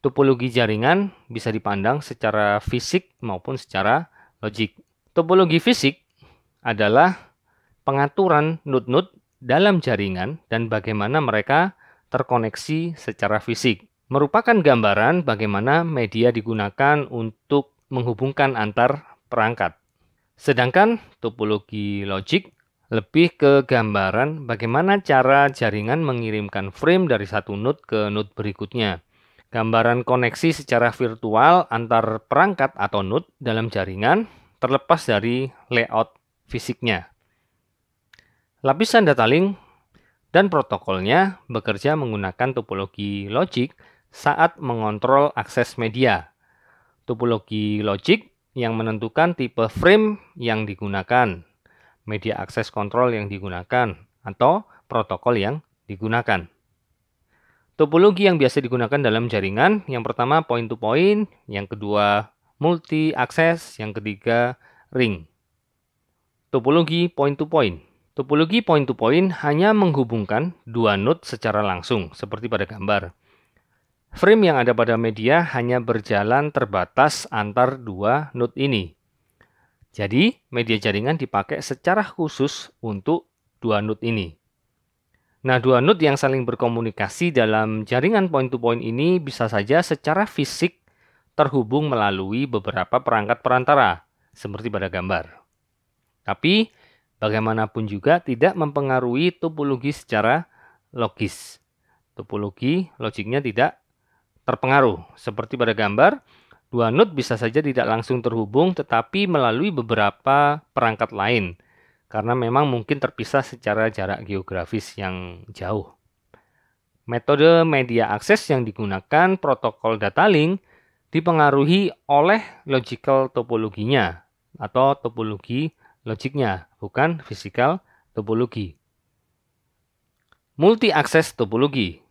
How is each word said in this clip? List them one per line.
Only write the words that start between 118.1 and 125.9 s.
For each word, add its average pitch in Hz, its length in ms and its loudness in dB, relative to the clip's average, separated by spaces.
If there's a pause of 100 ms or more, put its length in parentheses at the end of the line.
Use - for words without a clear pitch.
yang 131 160 0
digunakan 113 720 0
protokol 117 640 -2
data 110 240 2
link 180 400 2 (440)
dipengaruhi 160 800 2 (160)
oleh 165 360 2 (280)
logical 135 640 -2
topologinya 110 920 -2 (360)
atau 131 320 2
topologi 117 800 -6 (320)